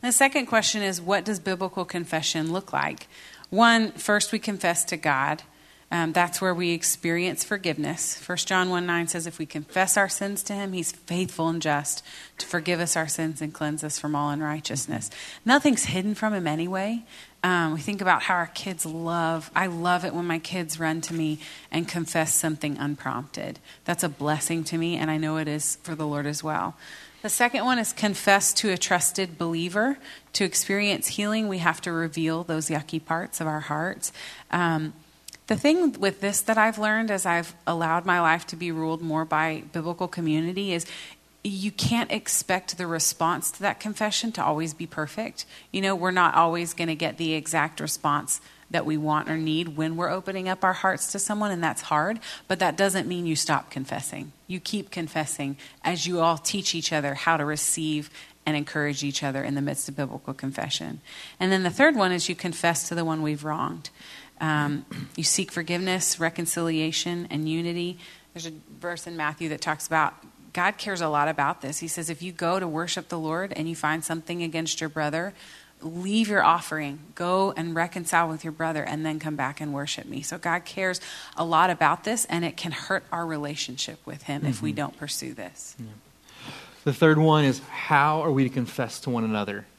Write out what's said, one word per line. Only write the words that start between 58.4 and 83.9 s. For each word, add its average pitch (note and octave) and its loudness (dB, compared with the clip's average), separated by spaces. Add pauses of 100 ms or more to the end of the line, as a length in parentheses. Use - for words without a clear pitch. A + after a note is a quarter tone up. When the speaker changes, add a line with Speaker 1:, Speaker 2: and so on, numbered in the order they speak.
Speaker 1:
and D3+ 0
encourage D3 -2
each C#3 -4
other C3+ -2
in C#3 -4
the C#3+ -2
midst C#3+ -4
of C#3 -10
biblical - -6
confession. - -6 (400)
And F#3 2
then F#3+ 4
the F3+ 2
third C#4 6
one F#3+ 4
is F3 0
you F3+ -2
confess E3+ 0
to F3 -4
the E3+ 0
one D#3 0
we've D3+ -2
wronged. D3+ -4 (520)
Um, D3 2 (300)
you E3 -4
seek - 0
forgiveness, F3 0
reconciliation, E3 0
and D#3 -2
unity. E3+ -4 (340)
There's E3 -10
a E3 -10 (300)
verse F3 -8
in E3+ -10
Matthew D#3 -2
that D3 -4
talks D#3 -4
about D#3 2 (400)
God F#3+ 0
cares F#3+ -4
a D#3+ 0
lot D3 4
about D3+ 0
this. D3 -6
He E3 -8
says, D#3+ -6
"If E3 -8
you F3+ -8
go F3 0
to F#3 -2
worship E3 -4
the E3+ -4
Lord E3 -2
and D#3+ -2
you E3 -4
find D#3 0
something E3+ -4
against E3 -2
your D#3+ -2
brother, D#3+ -2 (460)
leave F#3+ 0
your G3+ 4
offering, D#3 4 (160)
go F#3 2
and E3 -4
reconcile E3+ 2
with D#3+ -6
your D#3+ -6
brother, D#3+ -2
and D#3 -4
then D#3 -2
come D#3 -4
back C#3 -4
and D3+ -6
worship C#3 -6
me." C#3 -8
So F3 -8
God F3 -2
cares F#3 -4 (360)
a E3 -2
lot E3 6
about E3 2
this, A3 0
and E3+ -2
it E3 -4
can E3 -6
hurt - -4
our E3+ -2
relationship D3 -6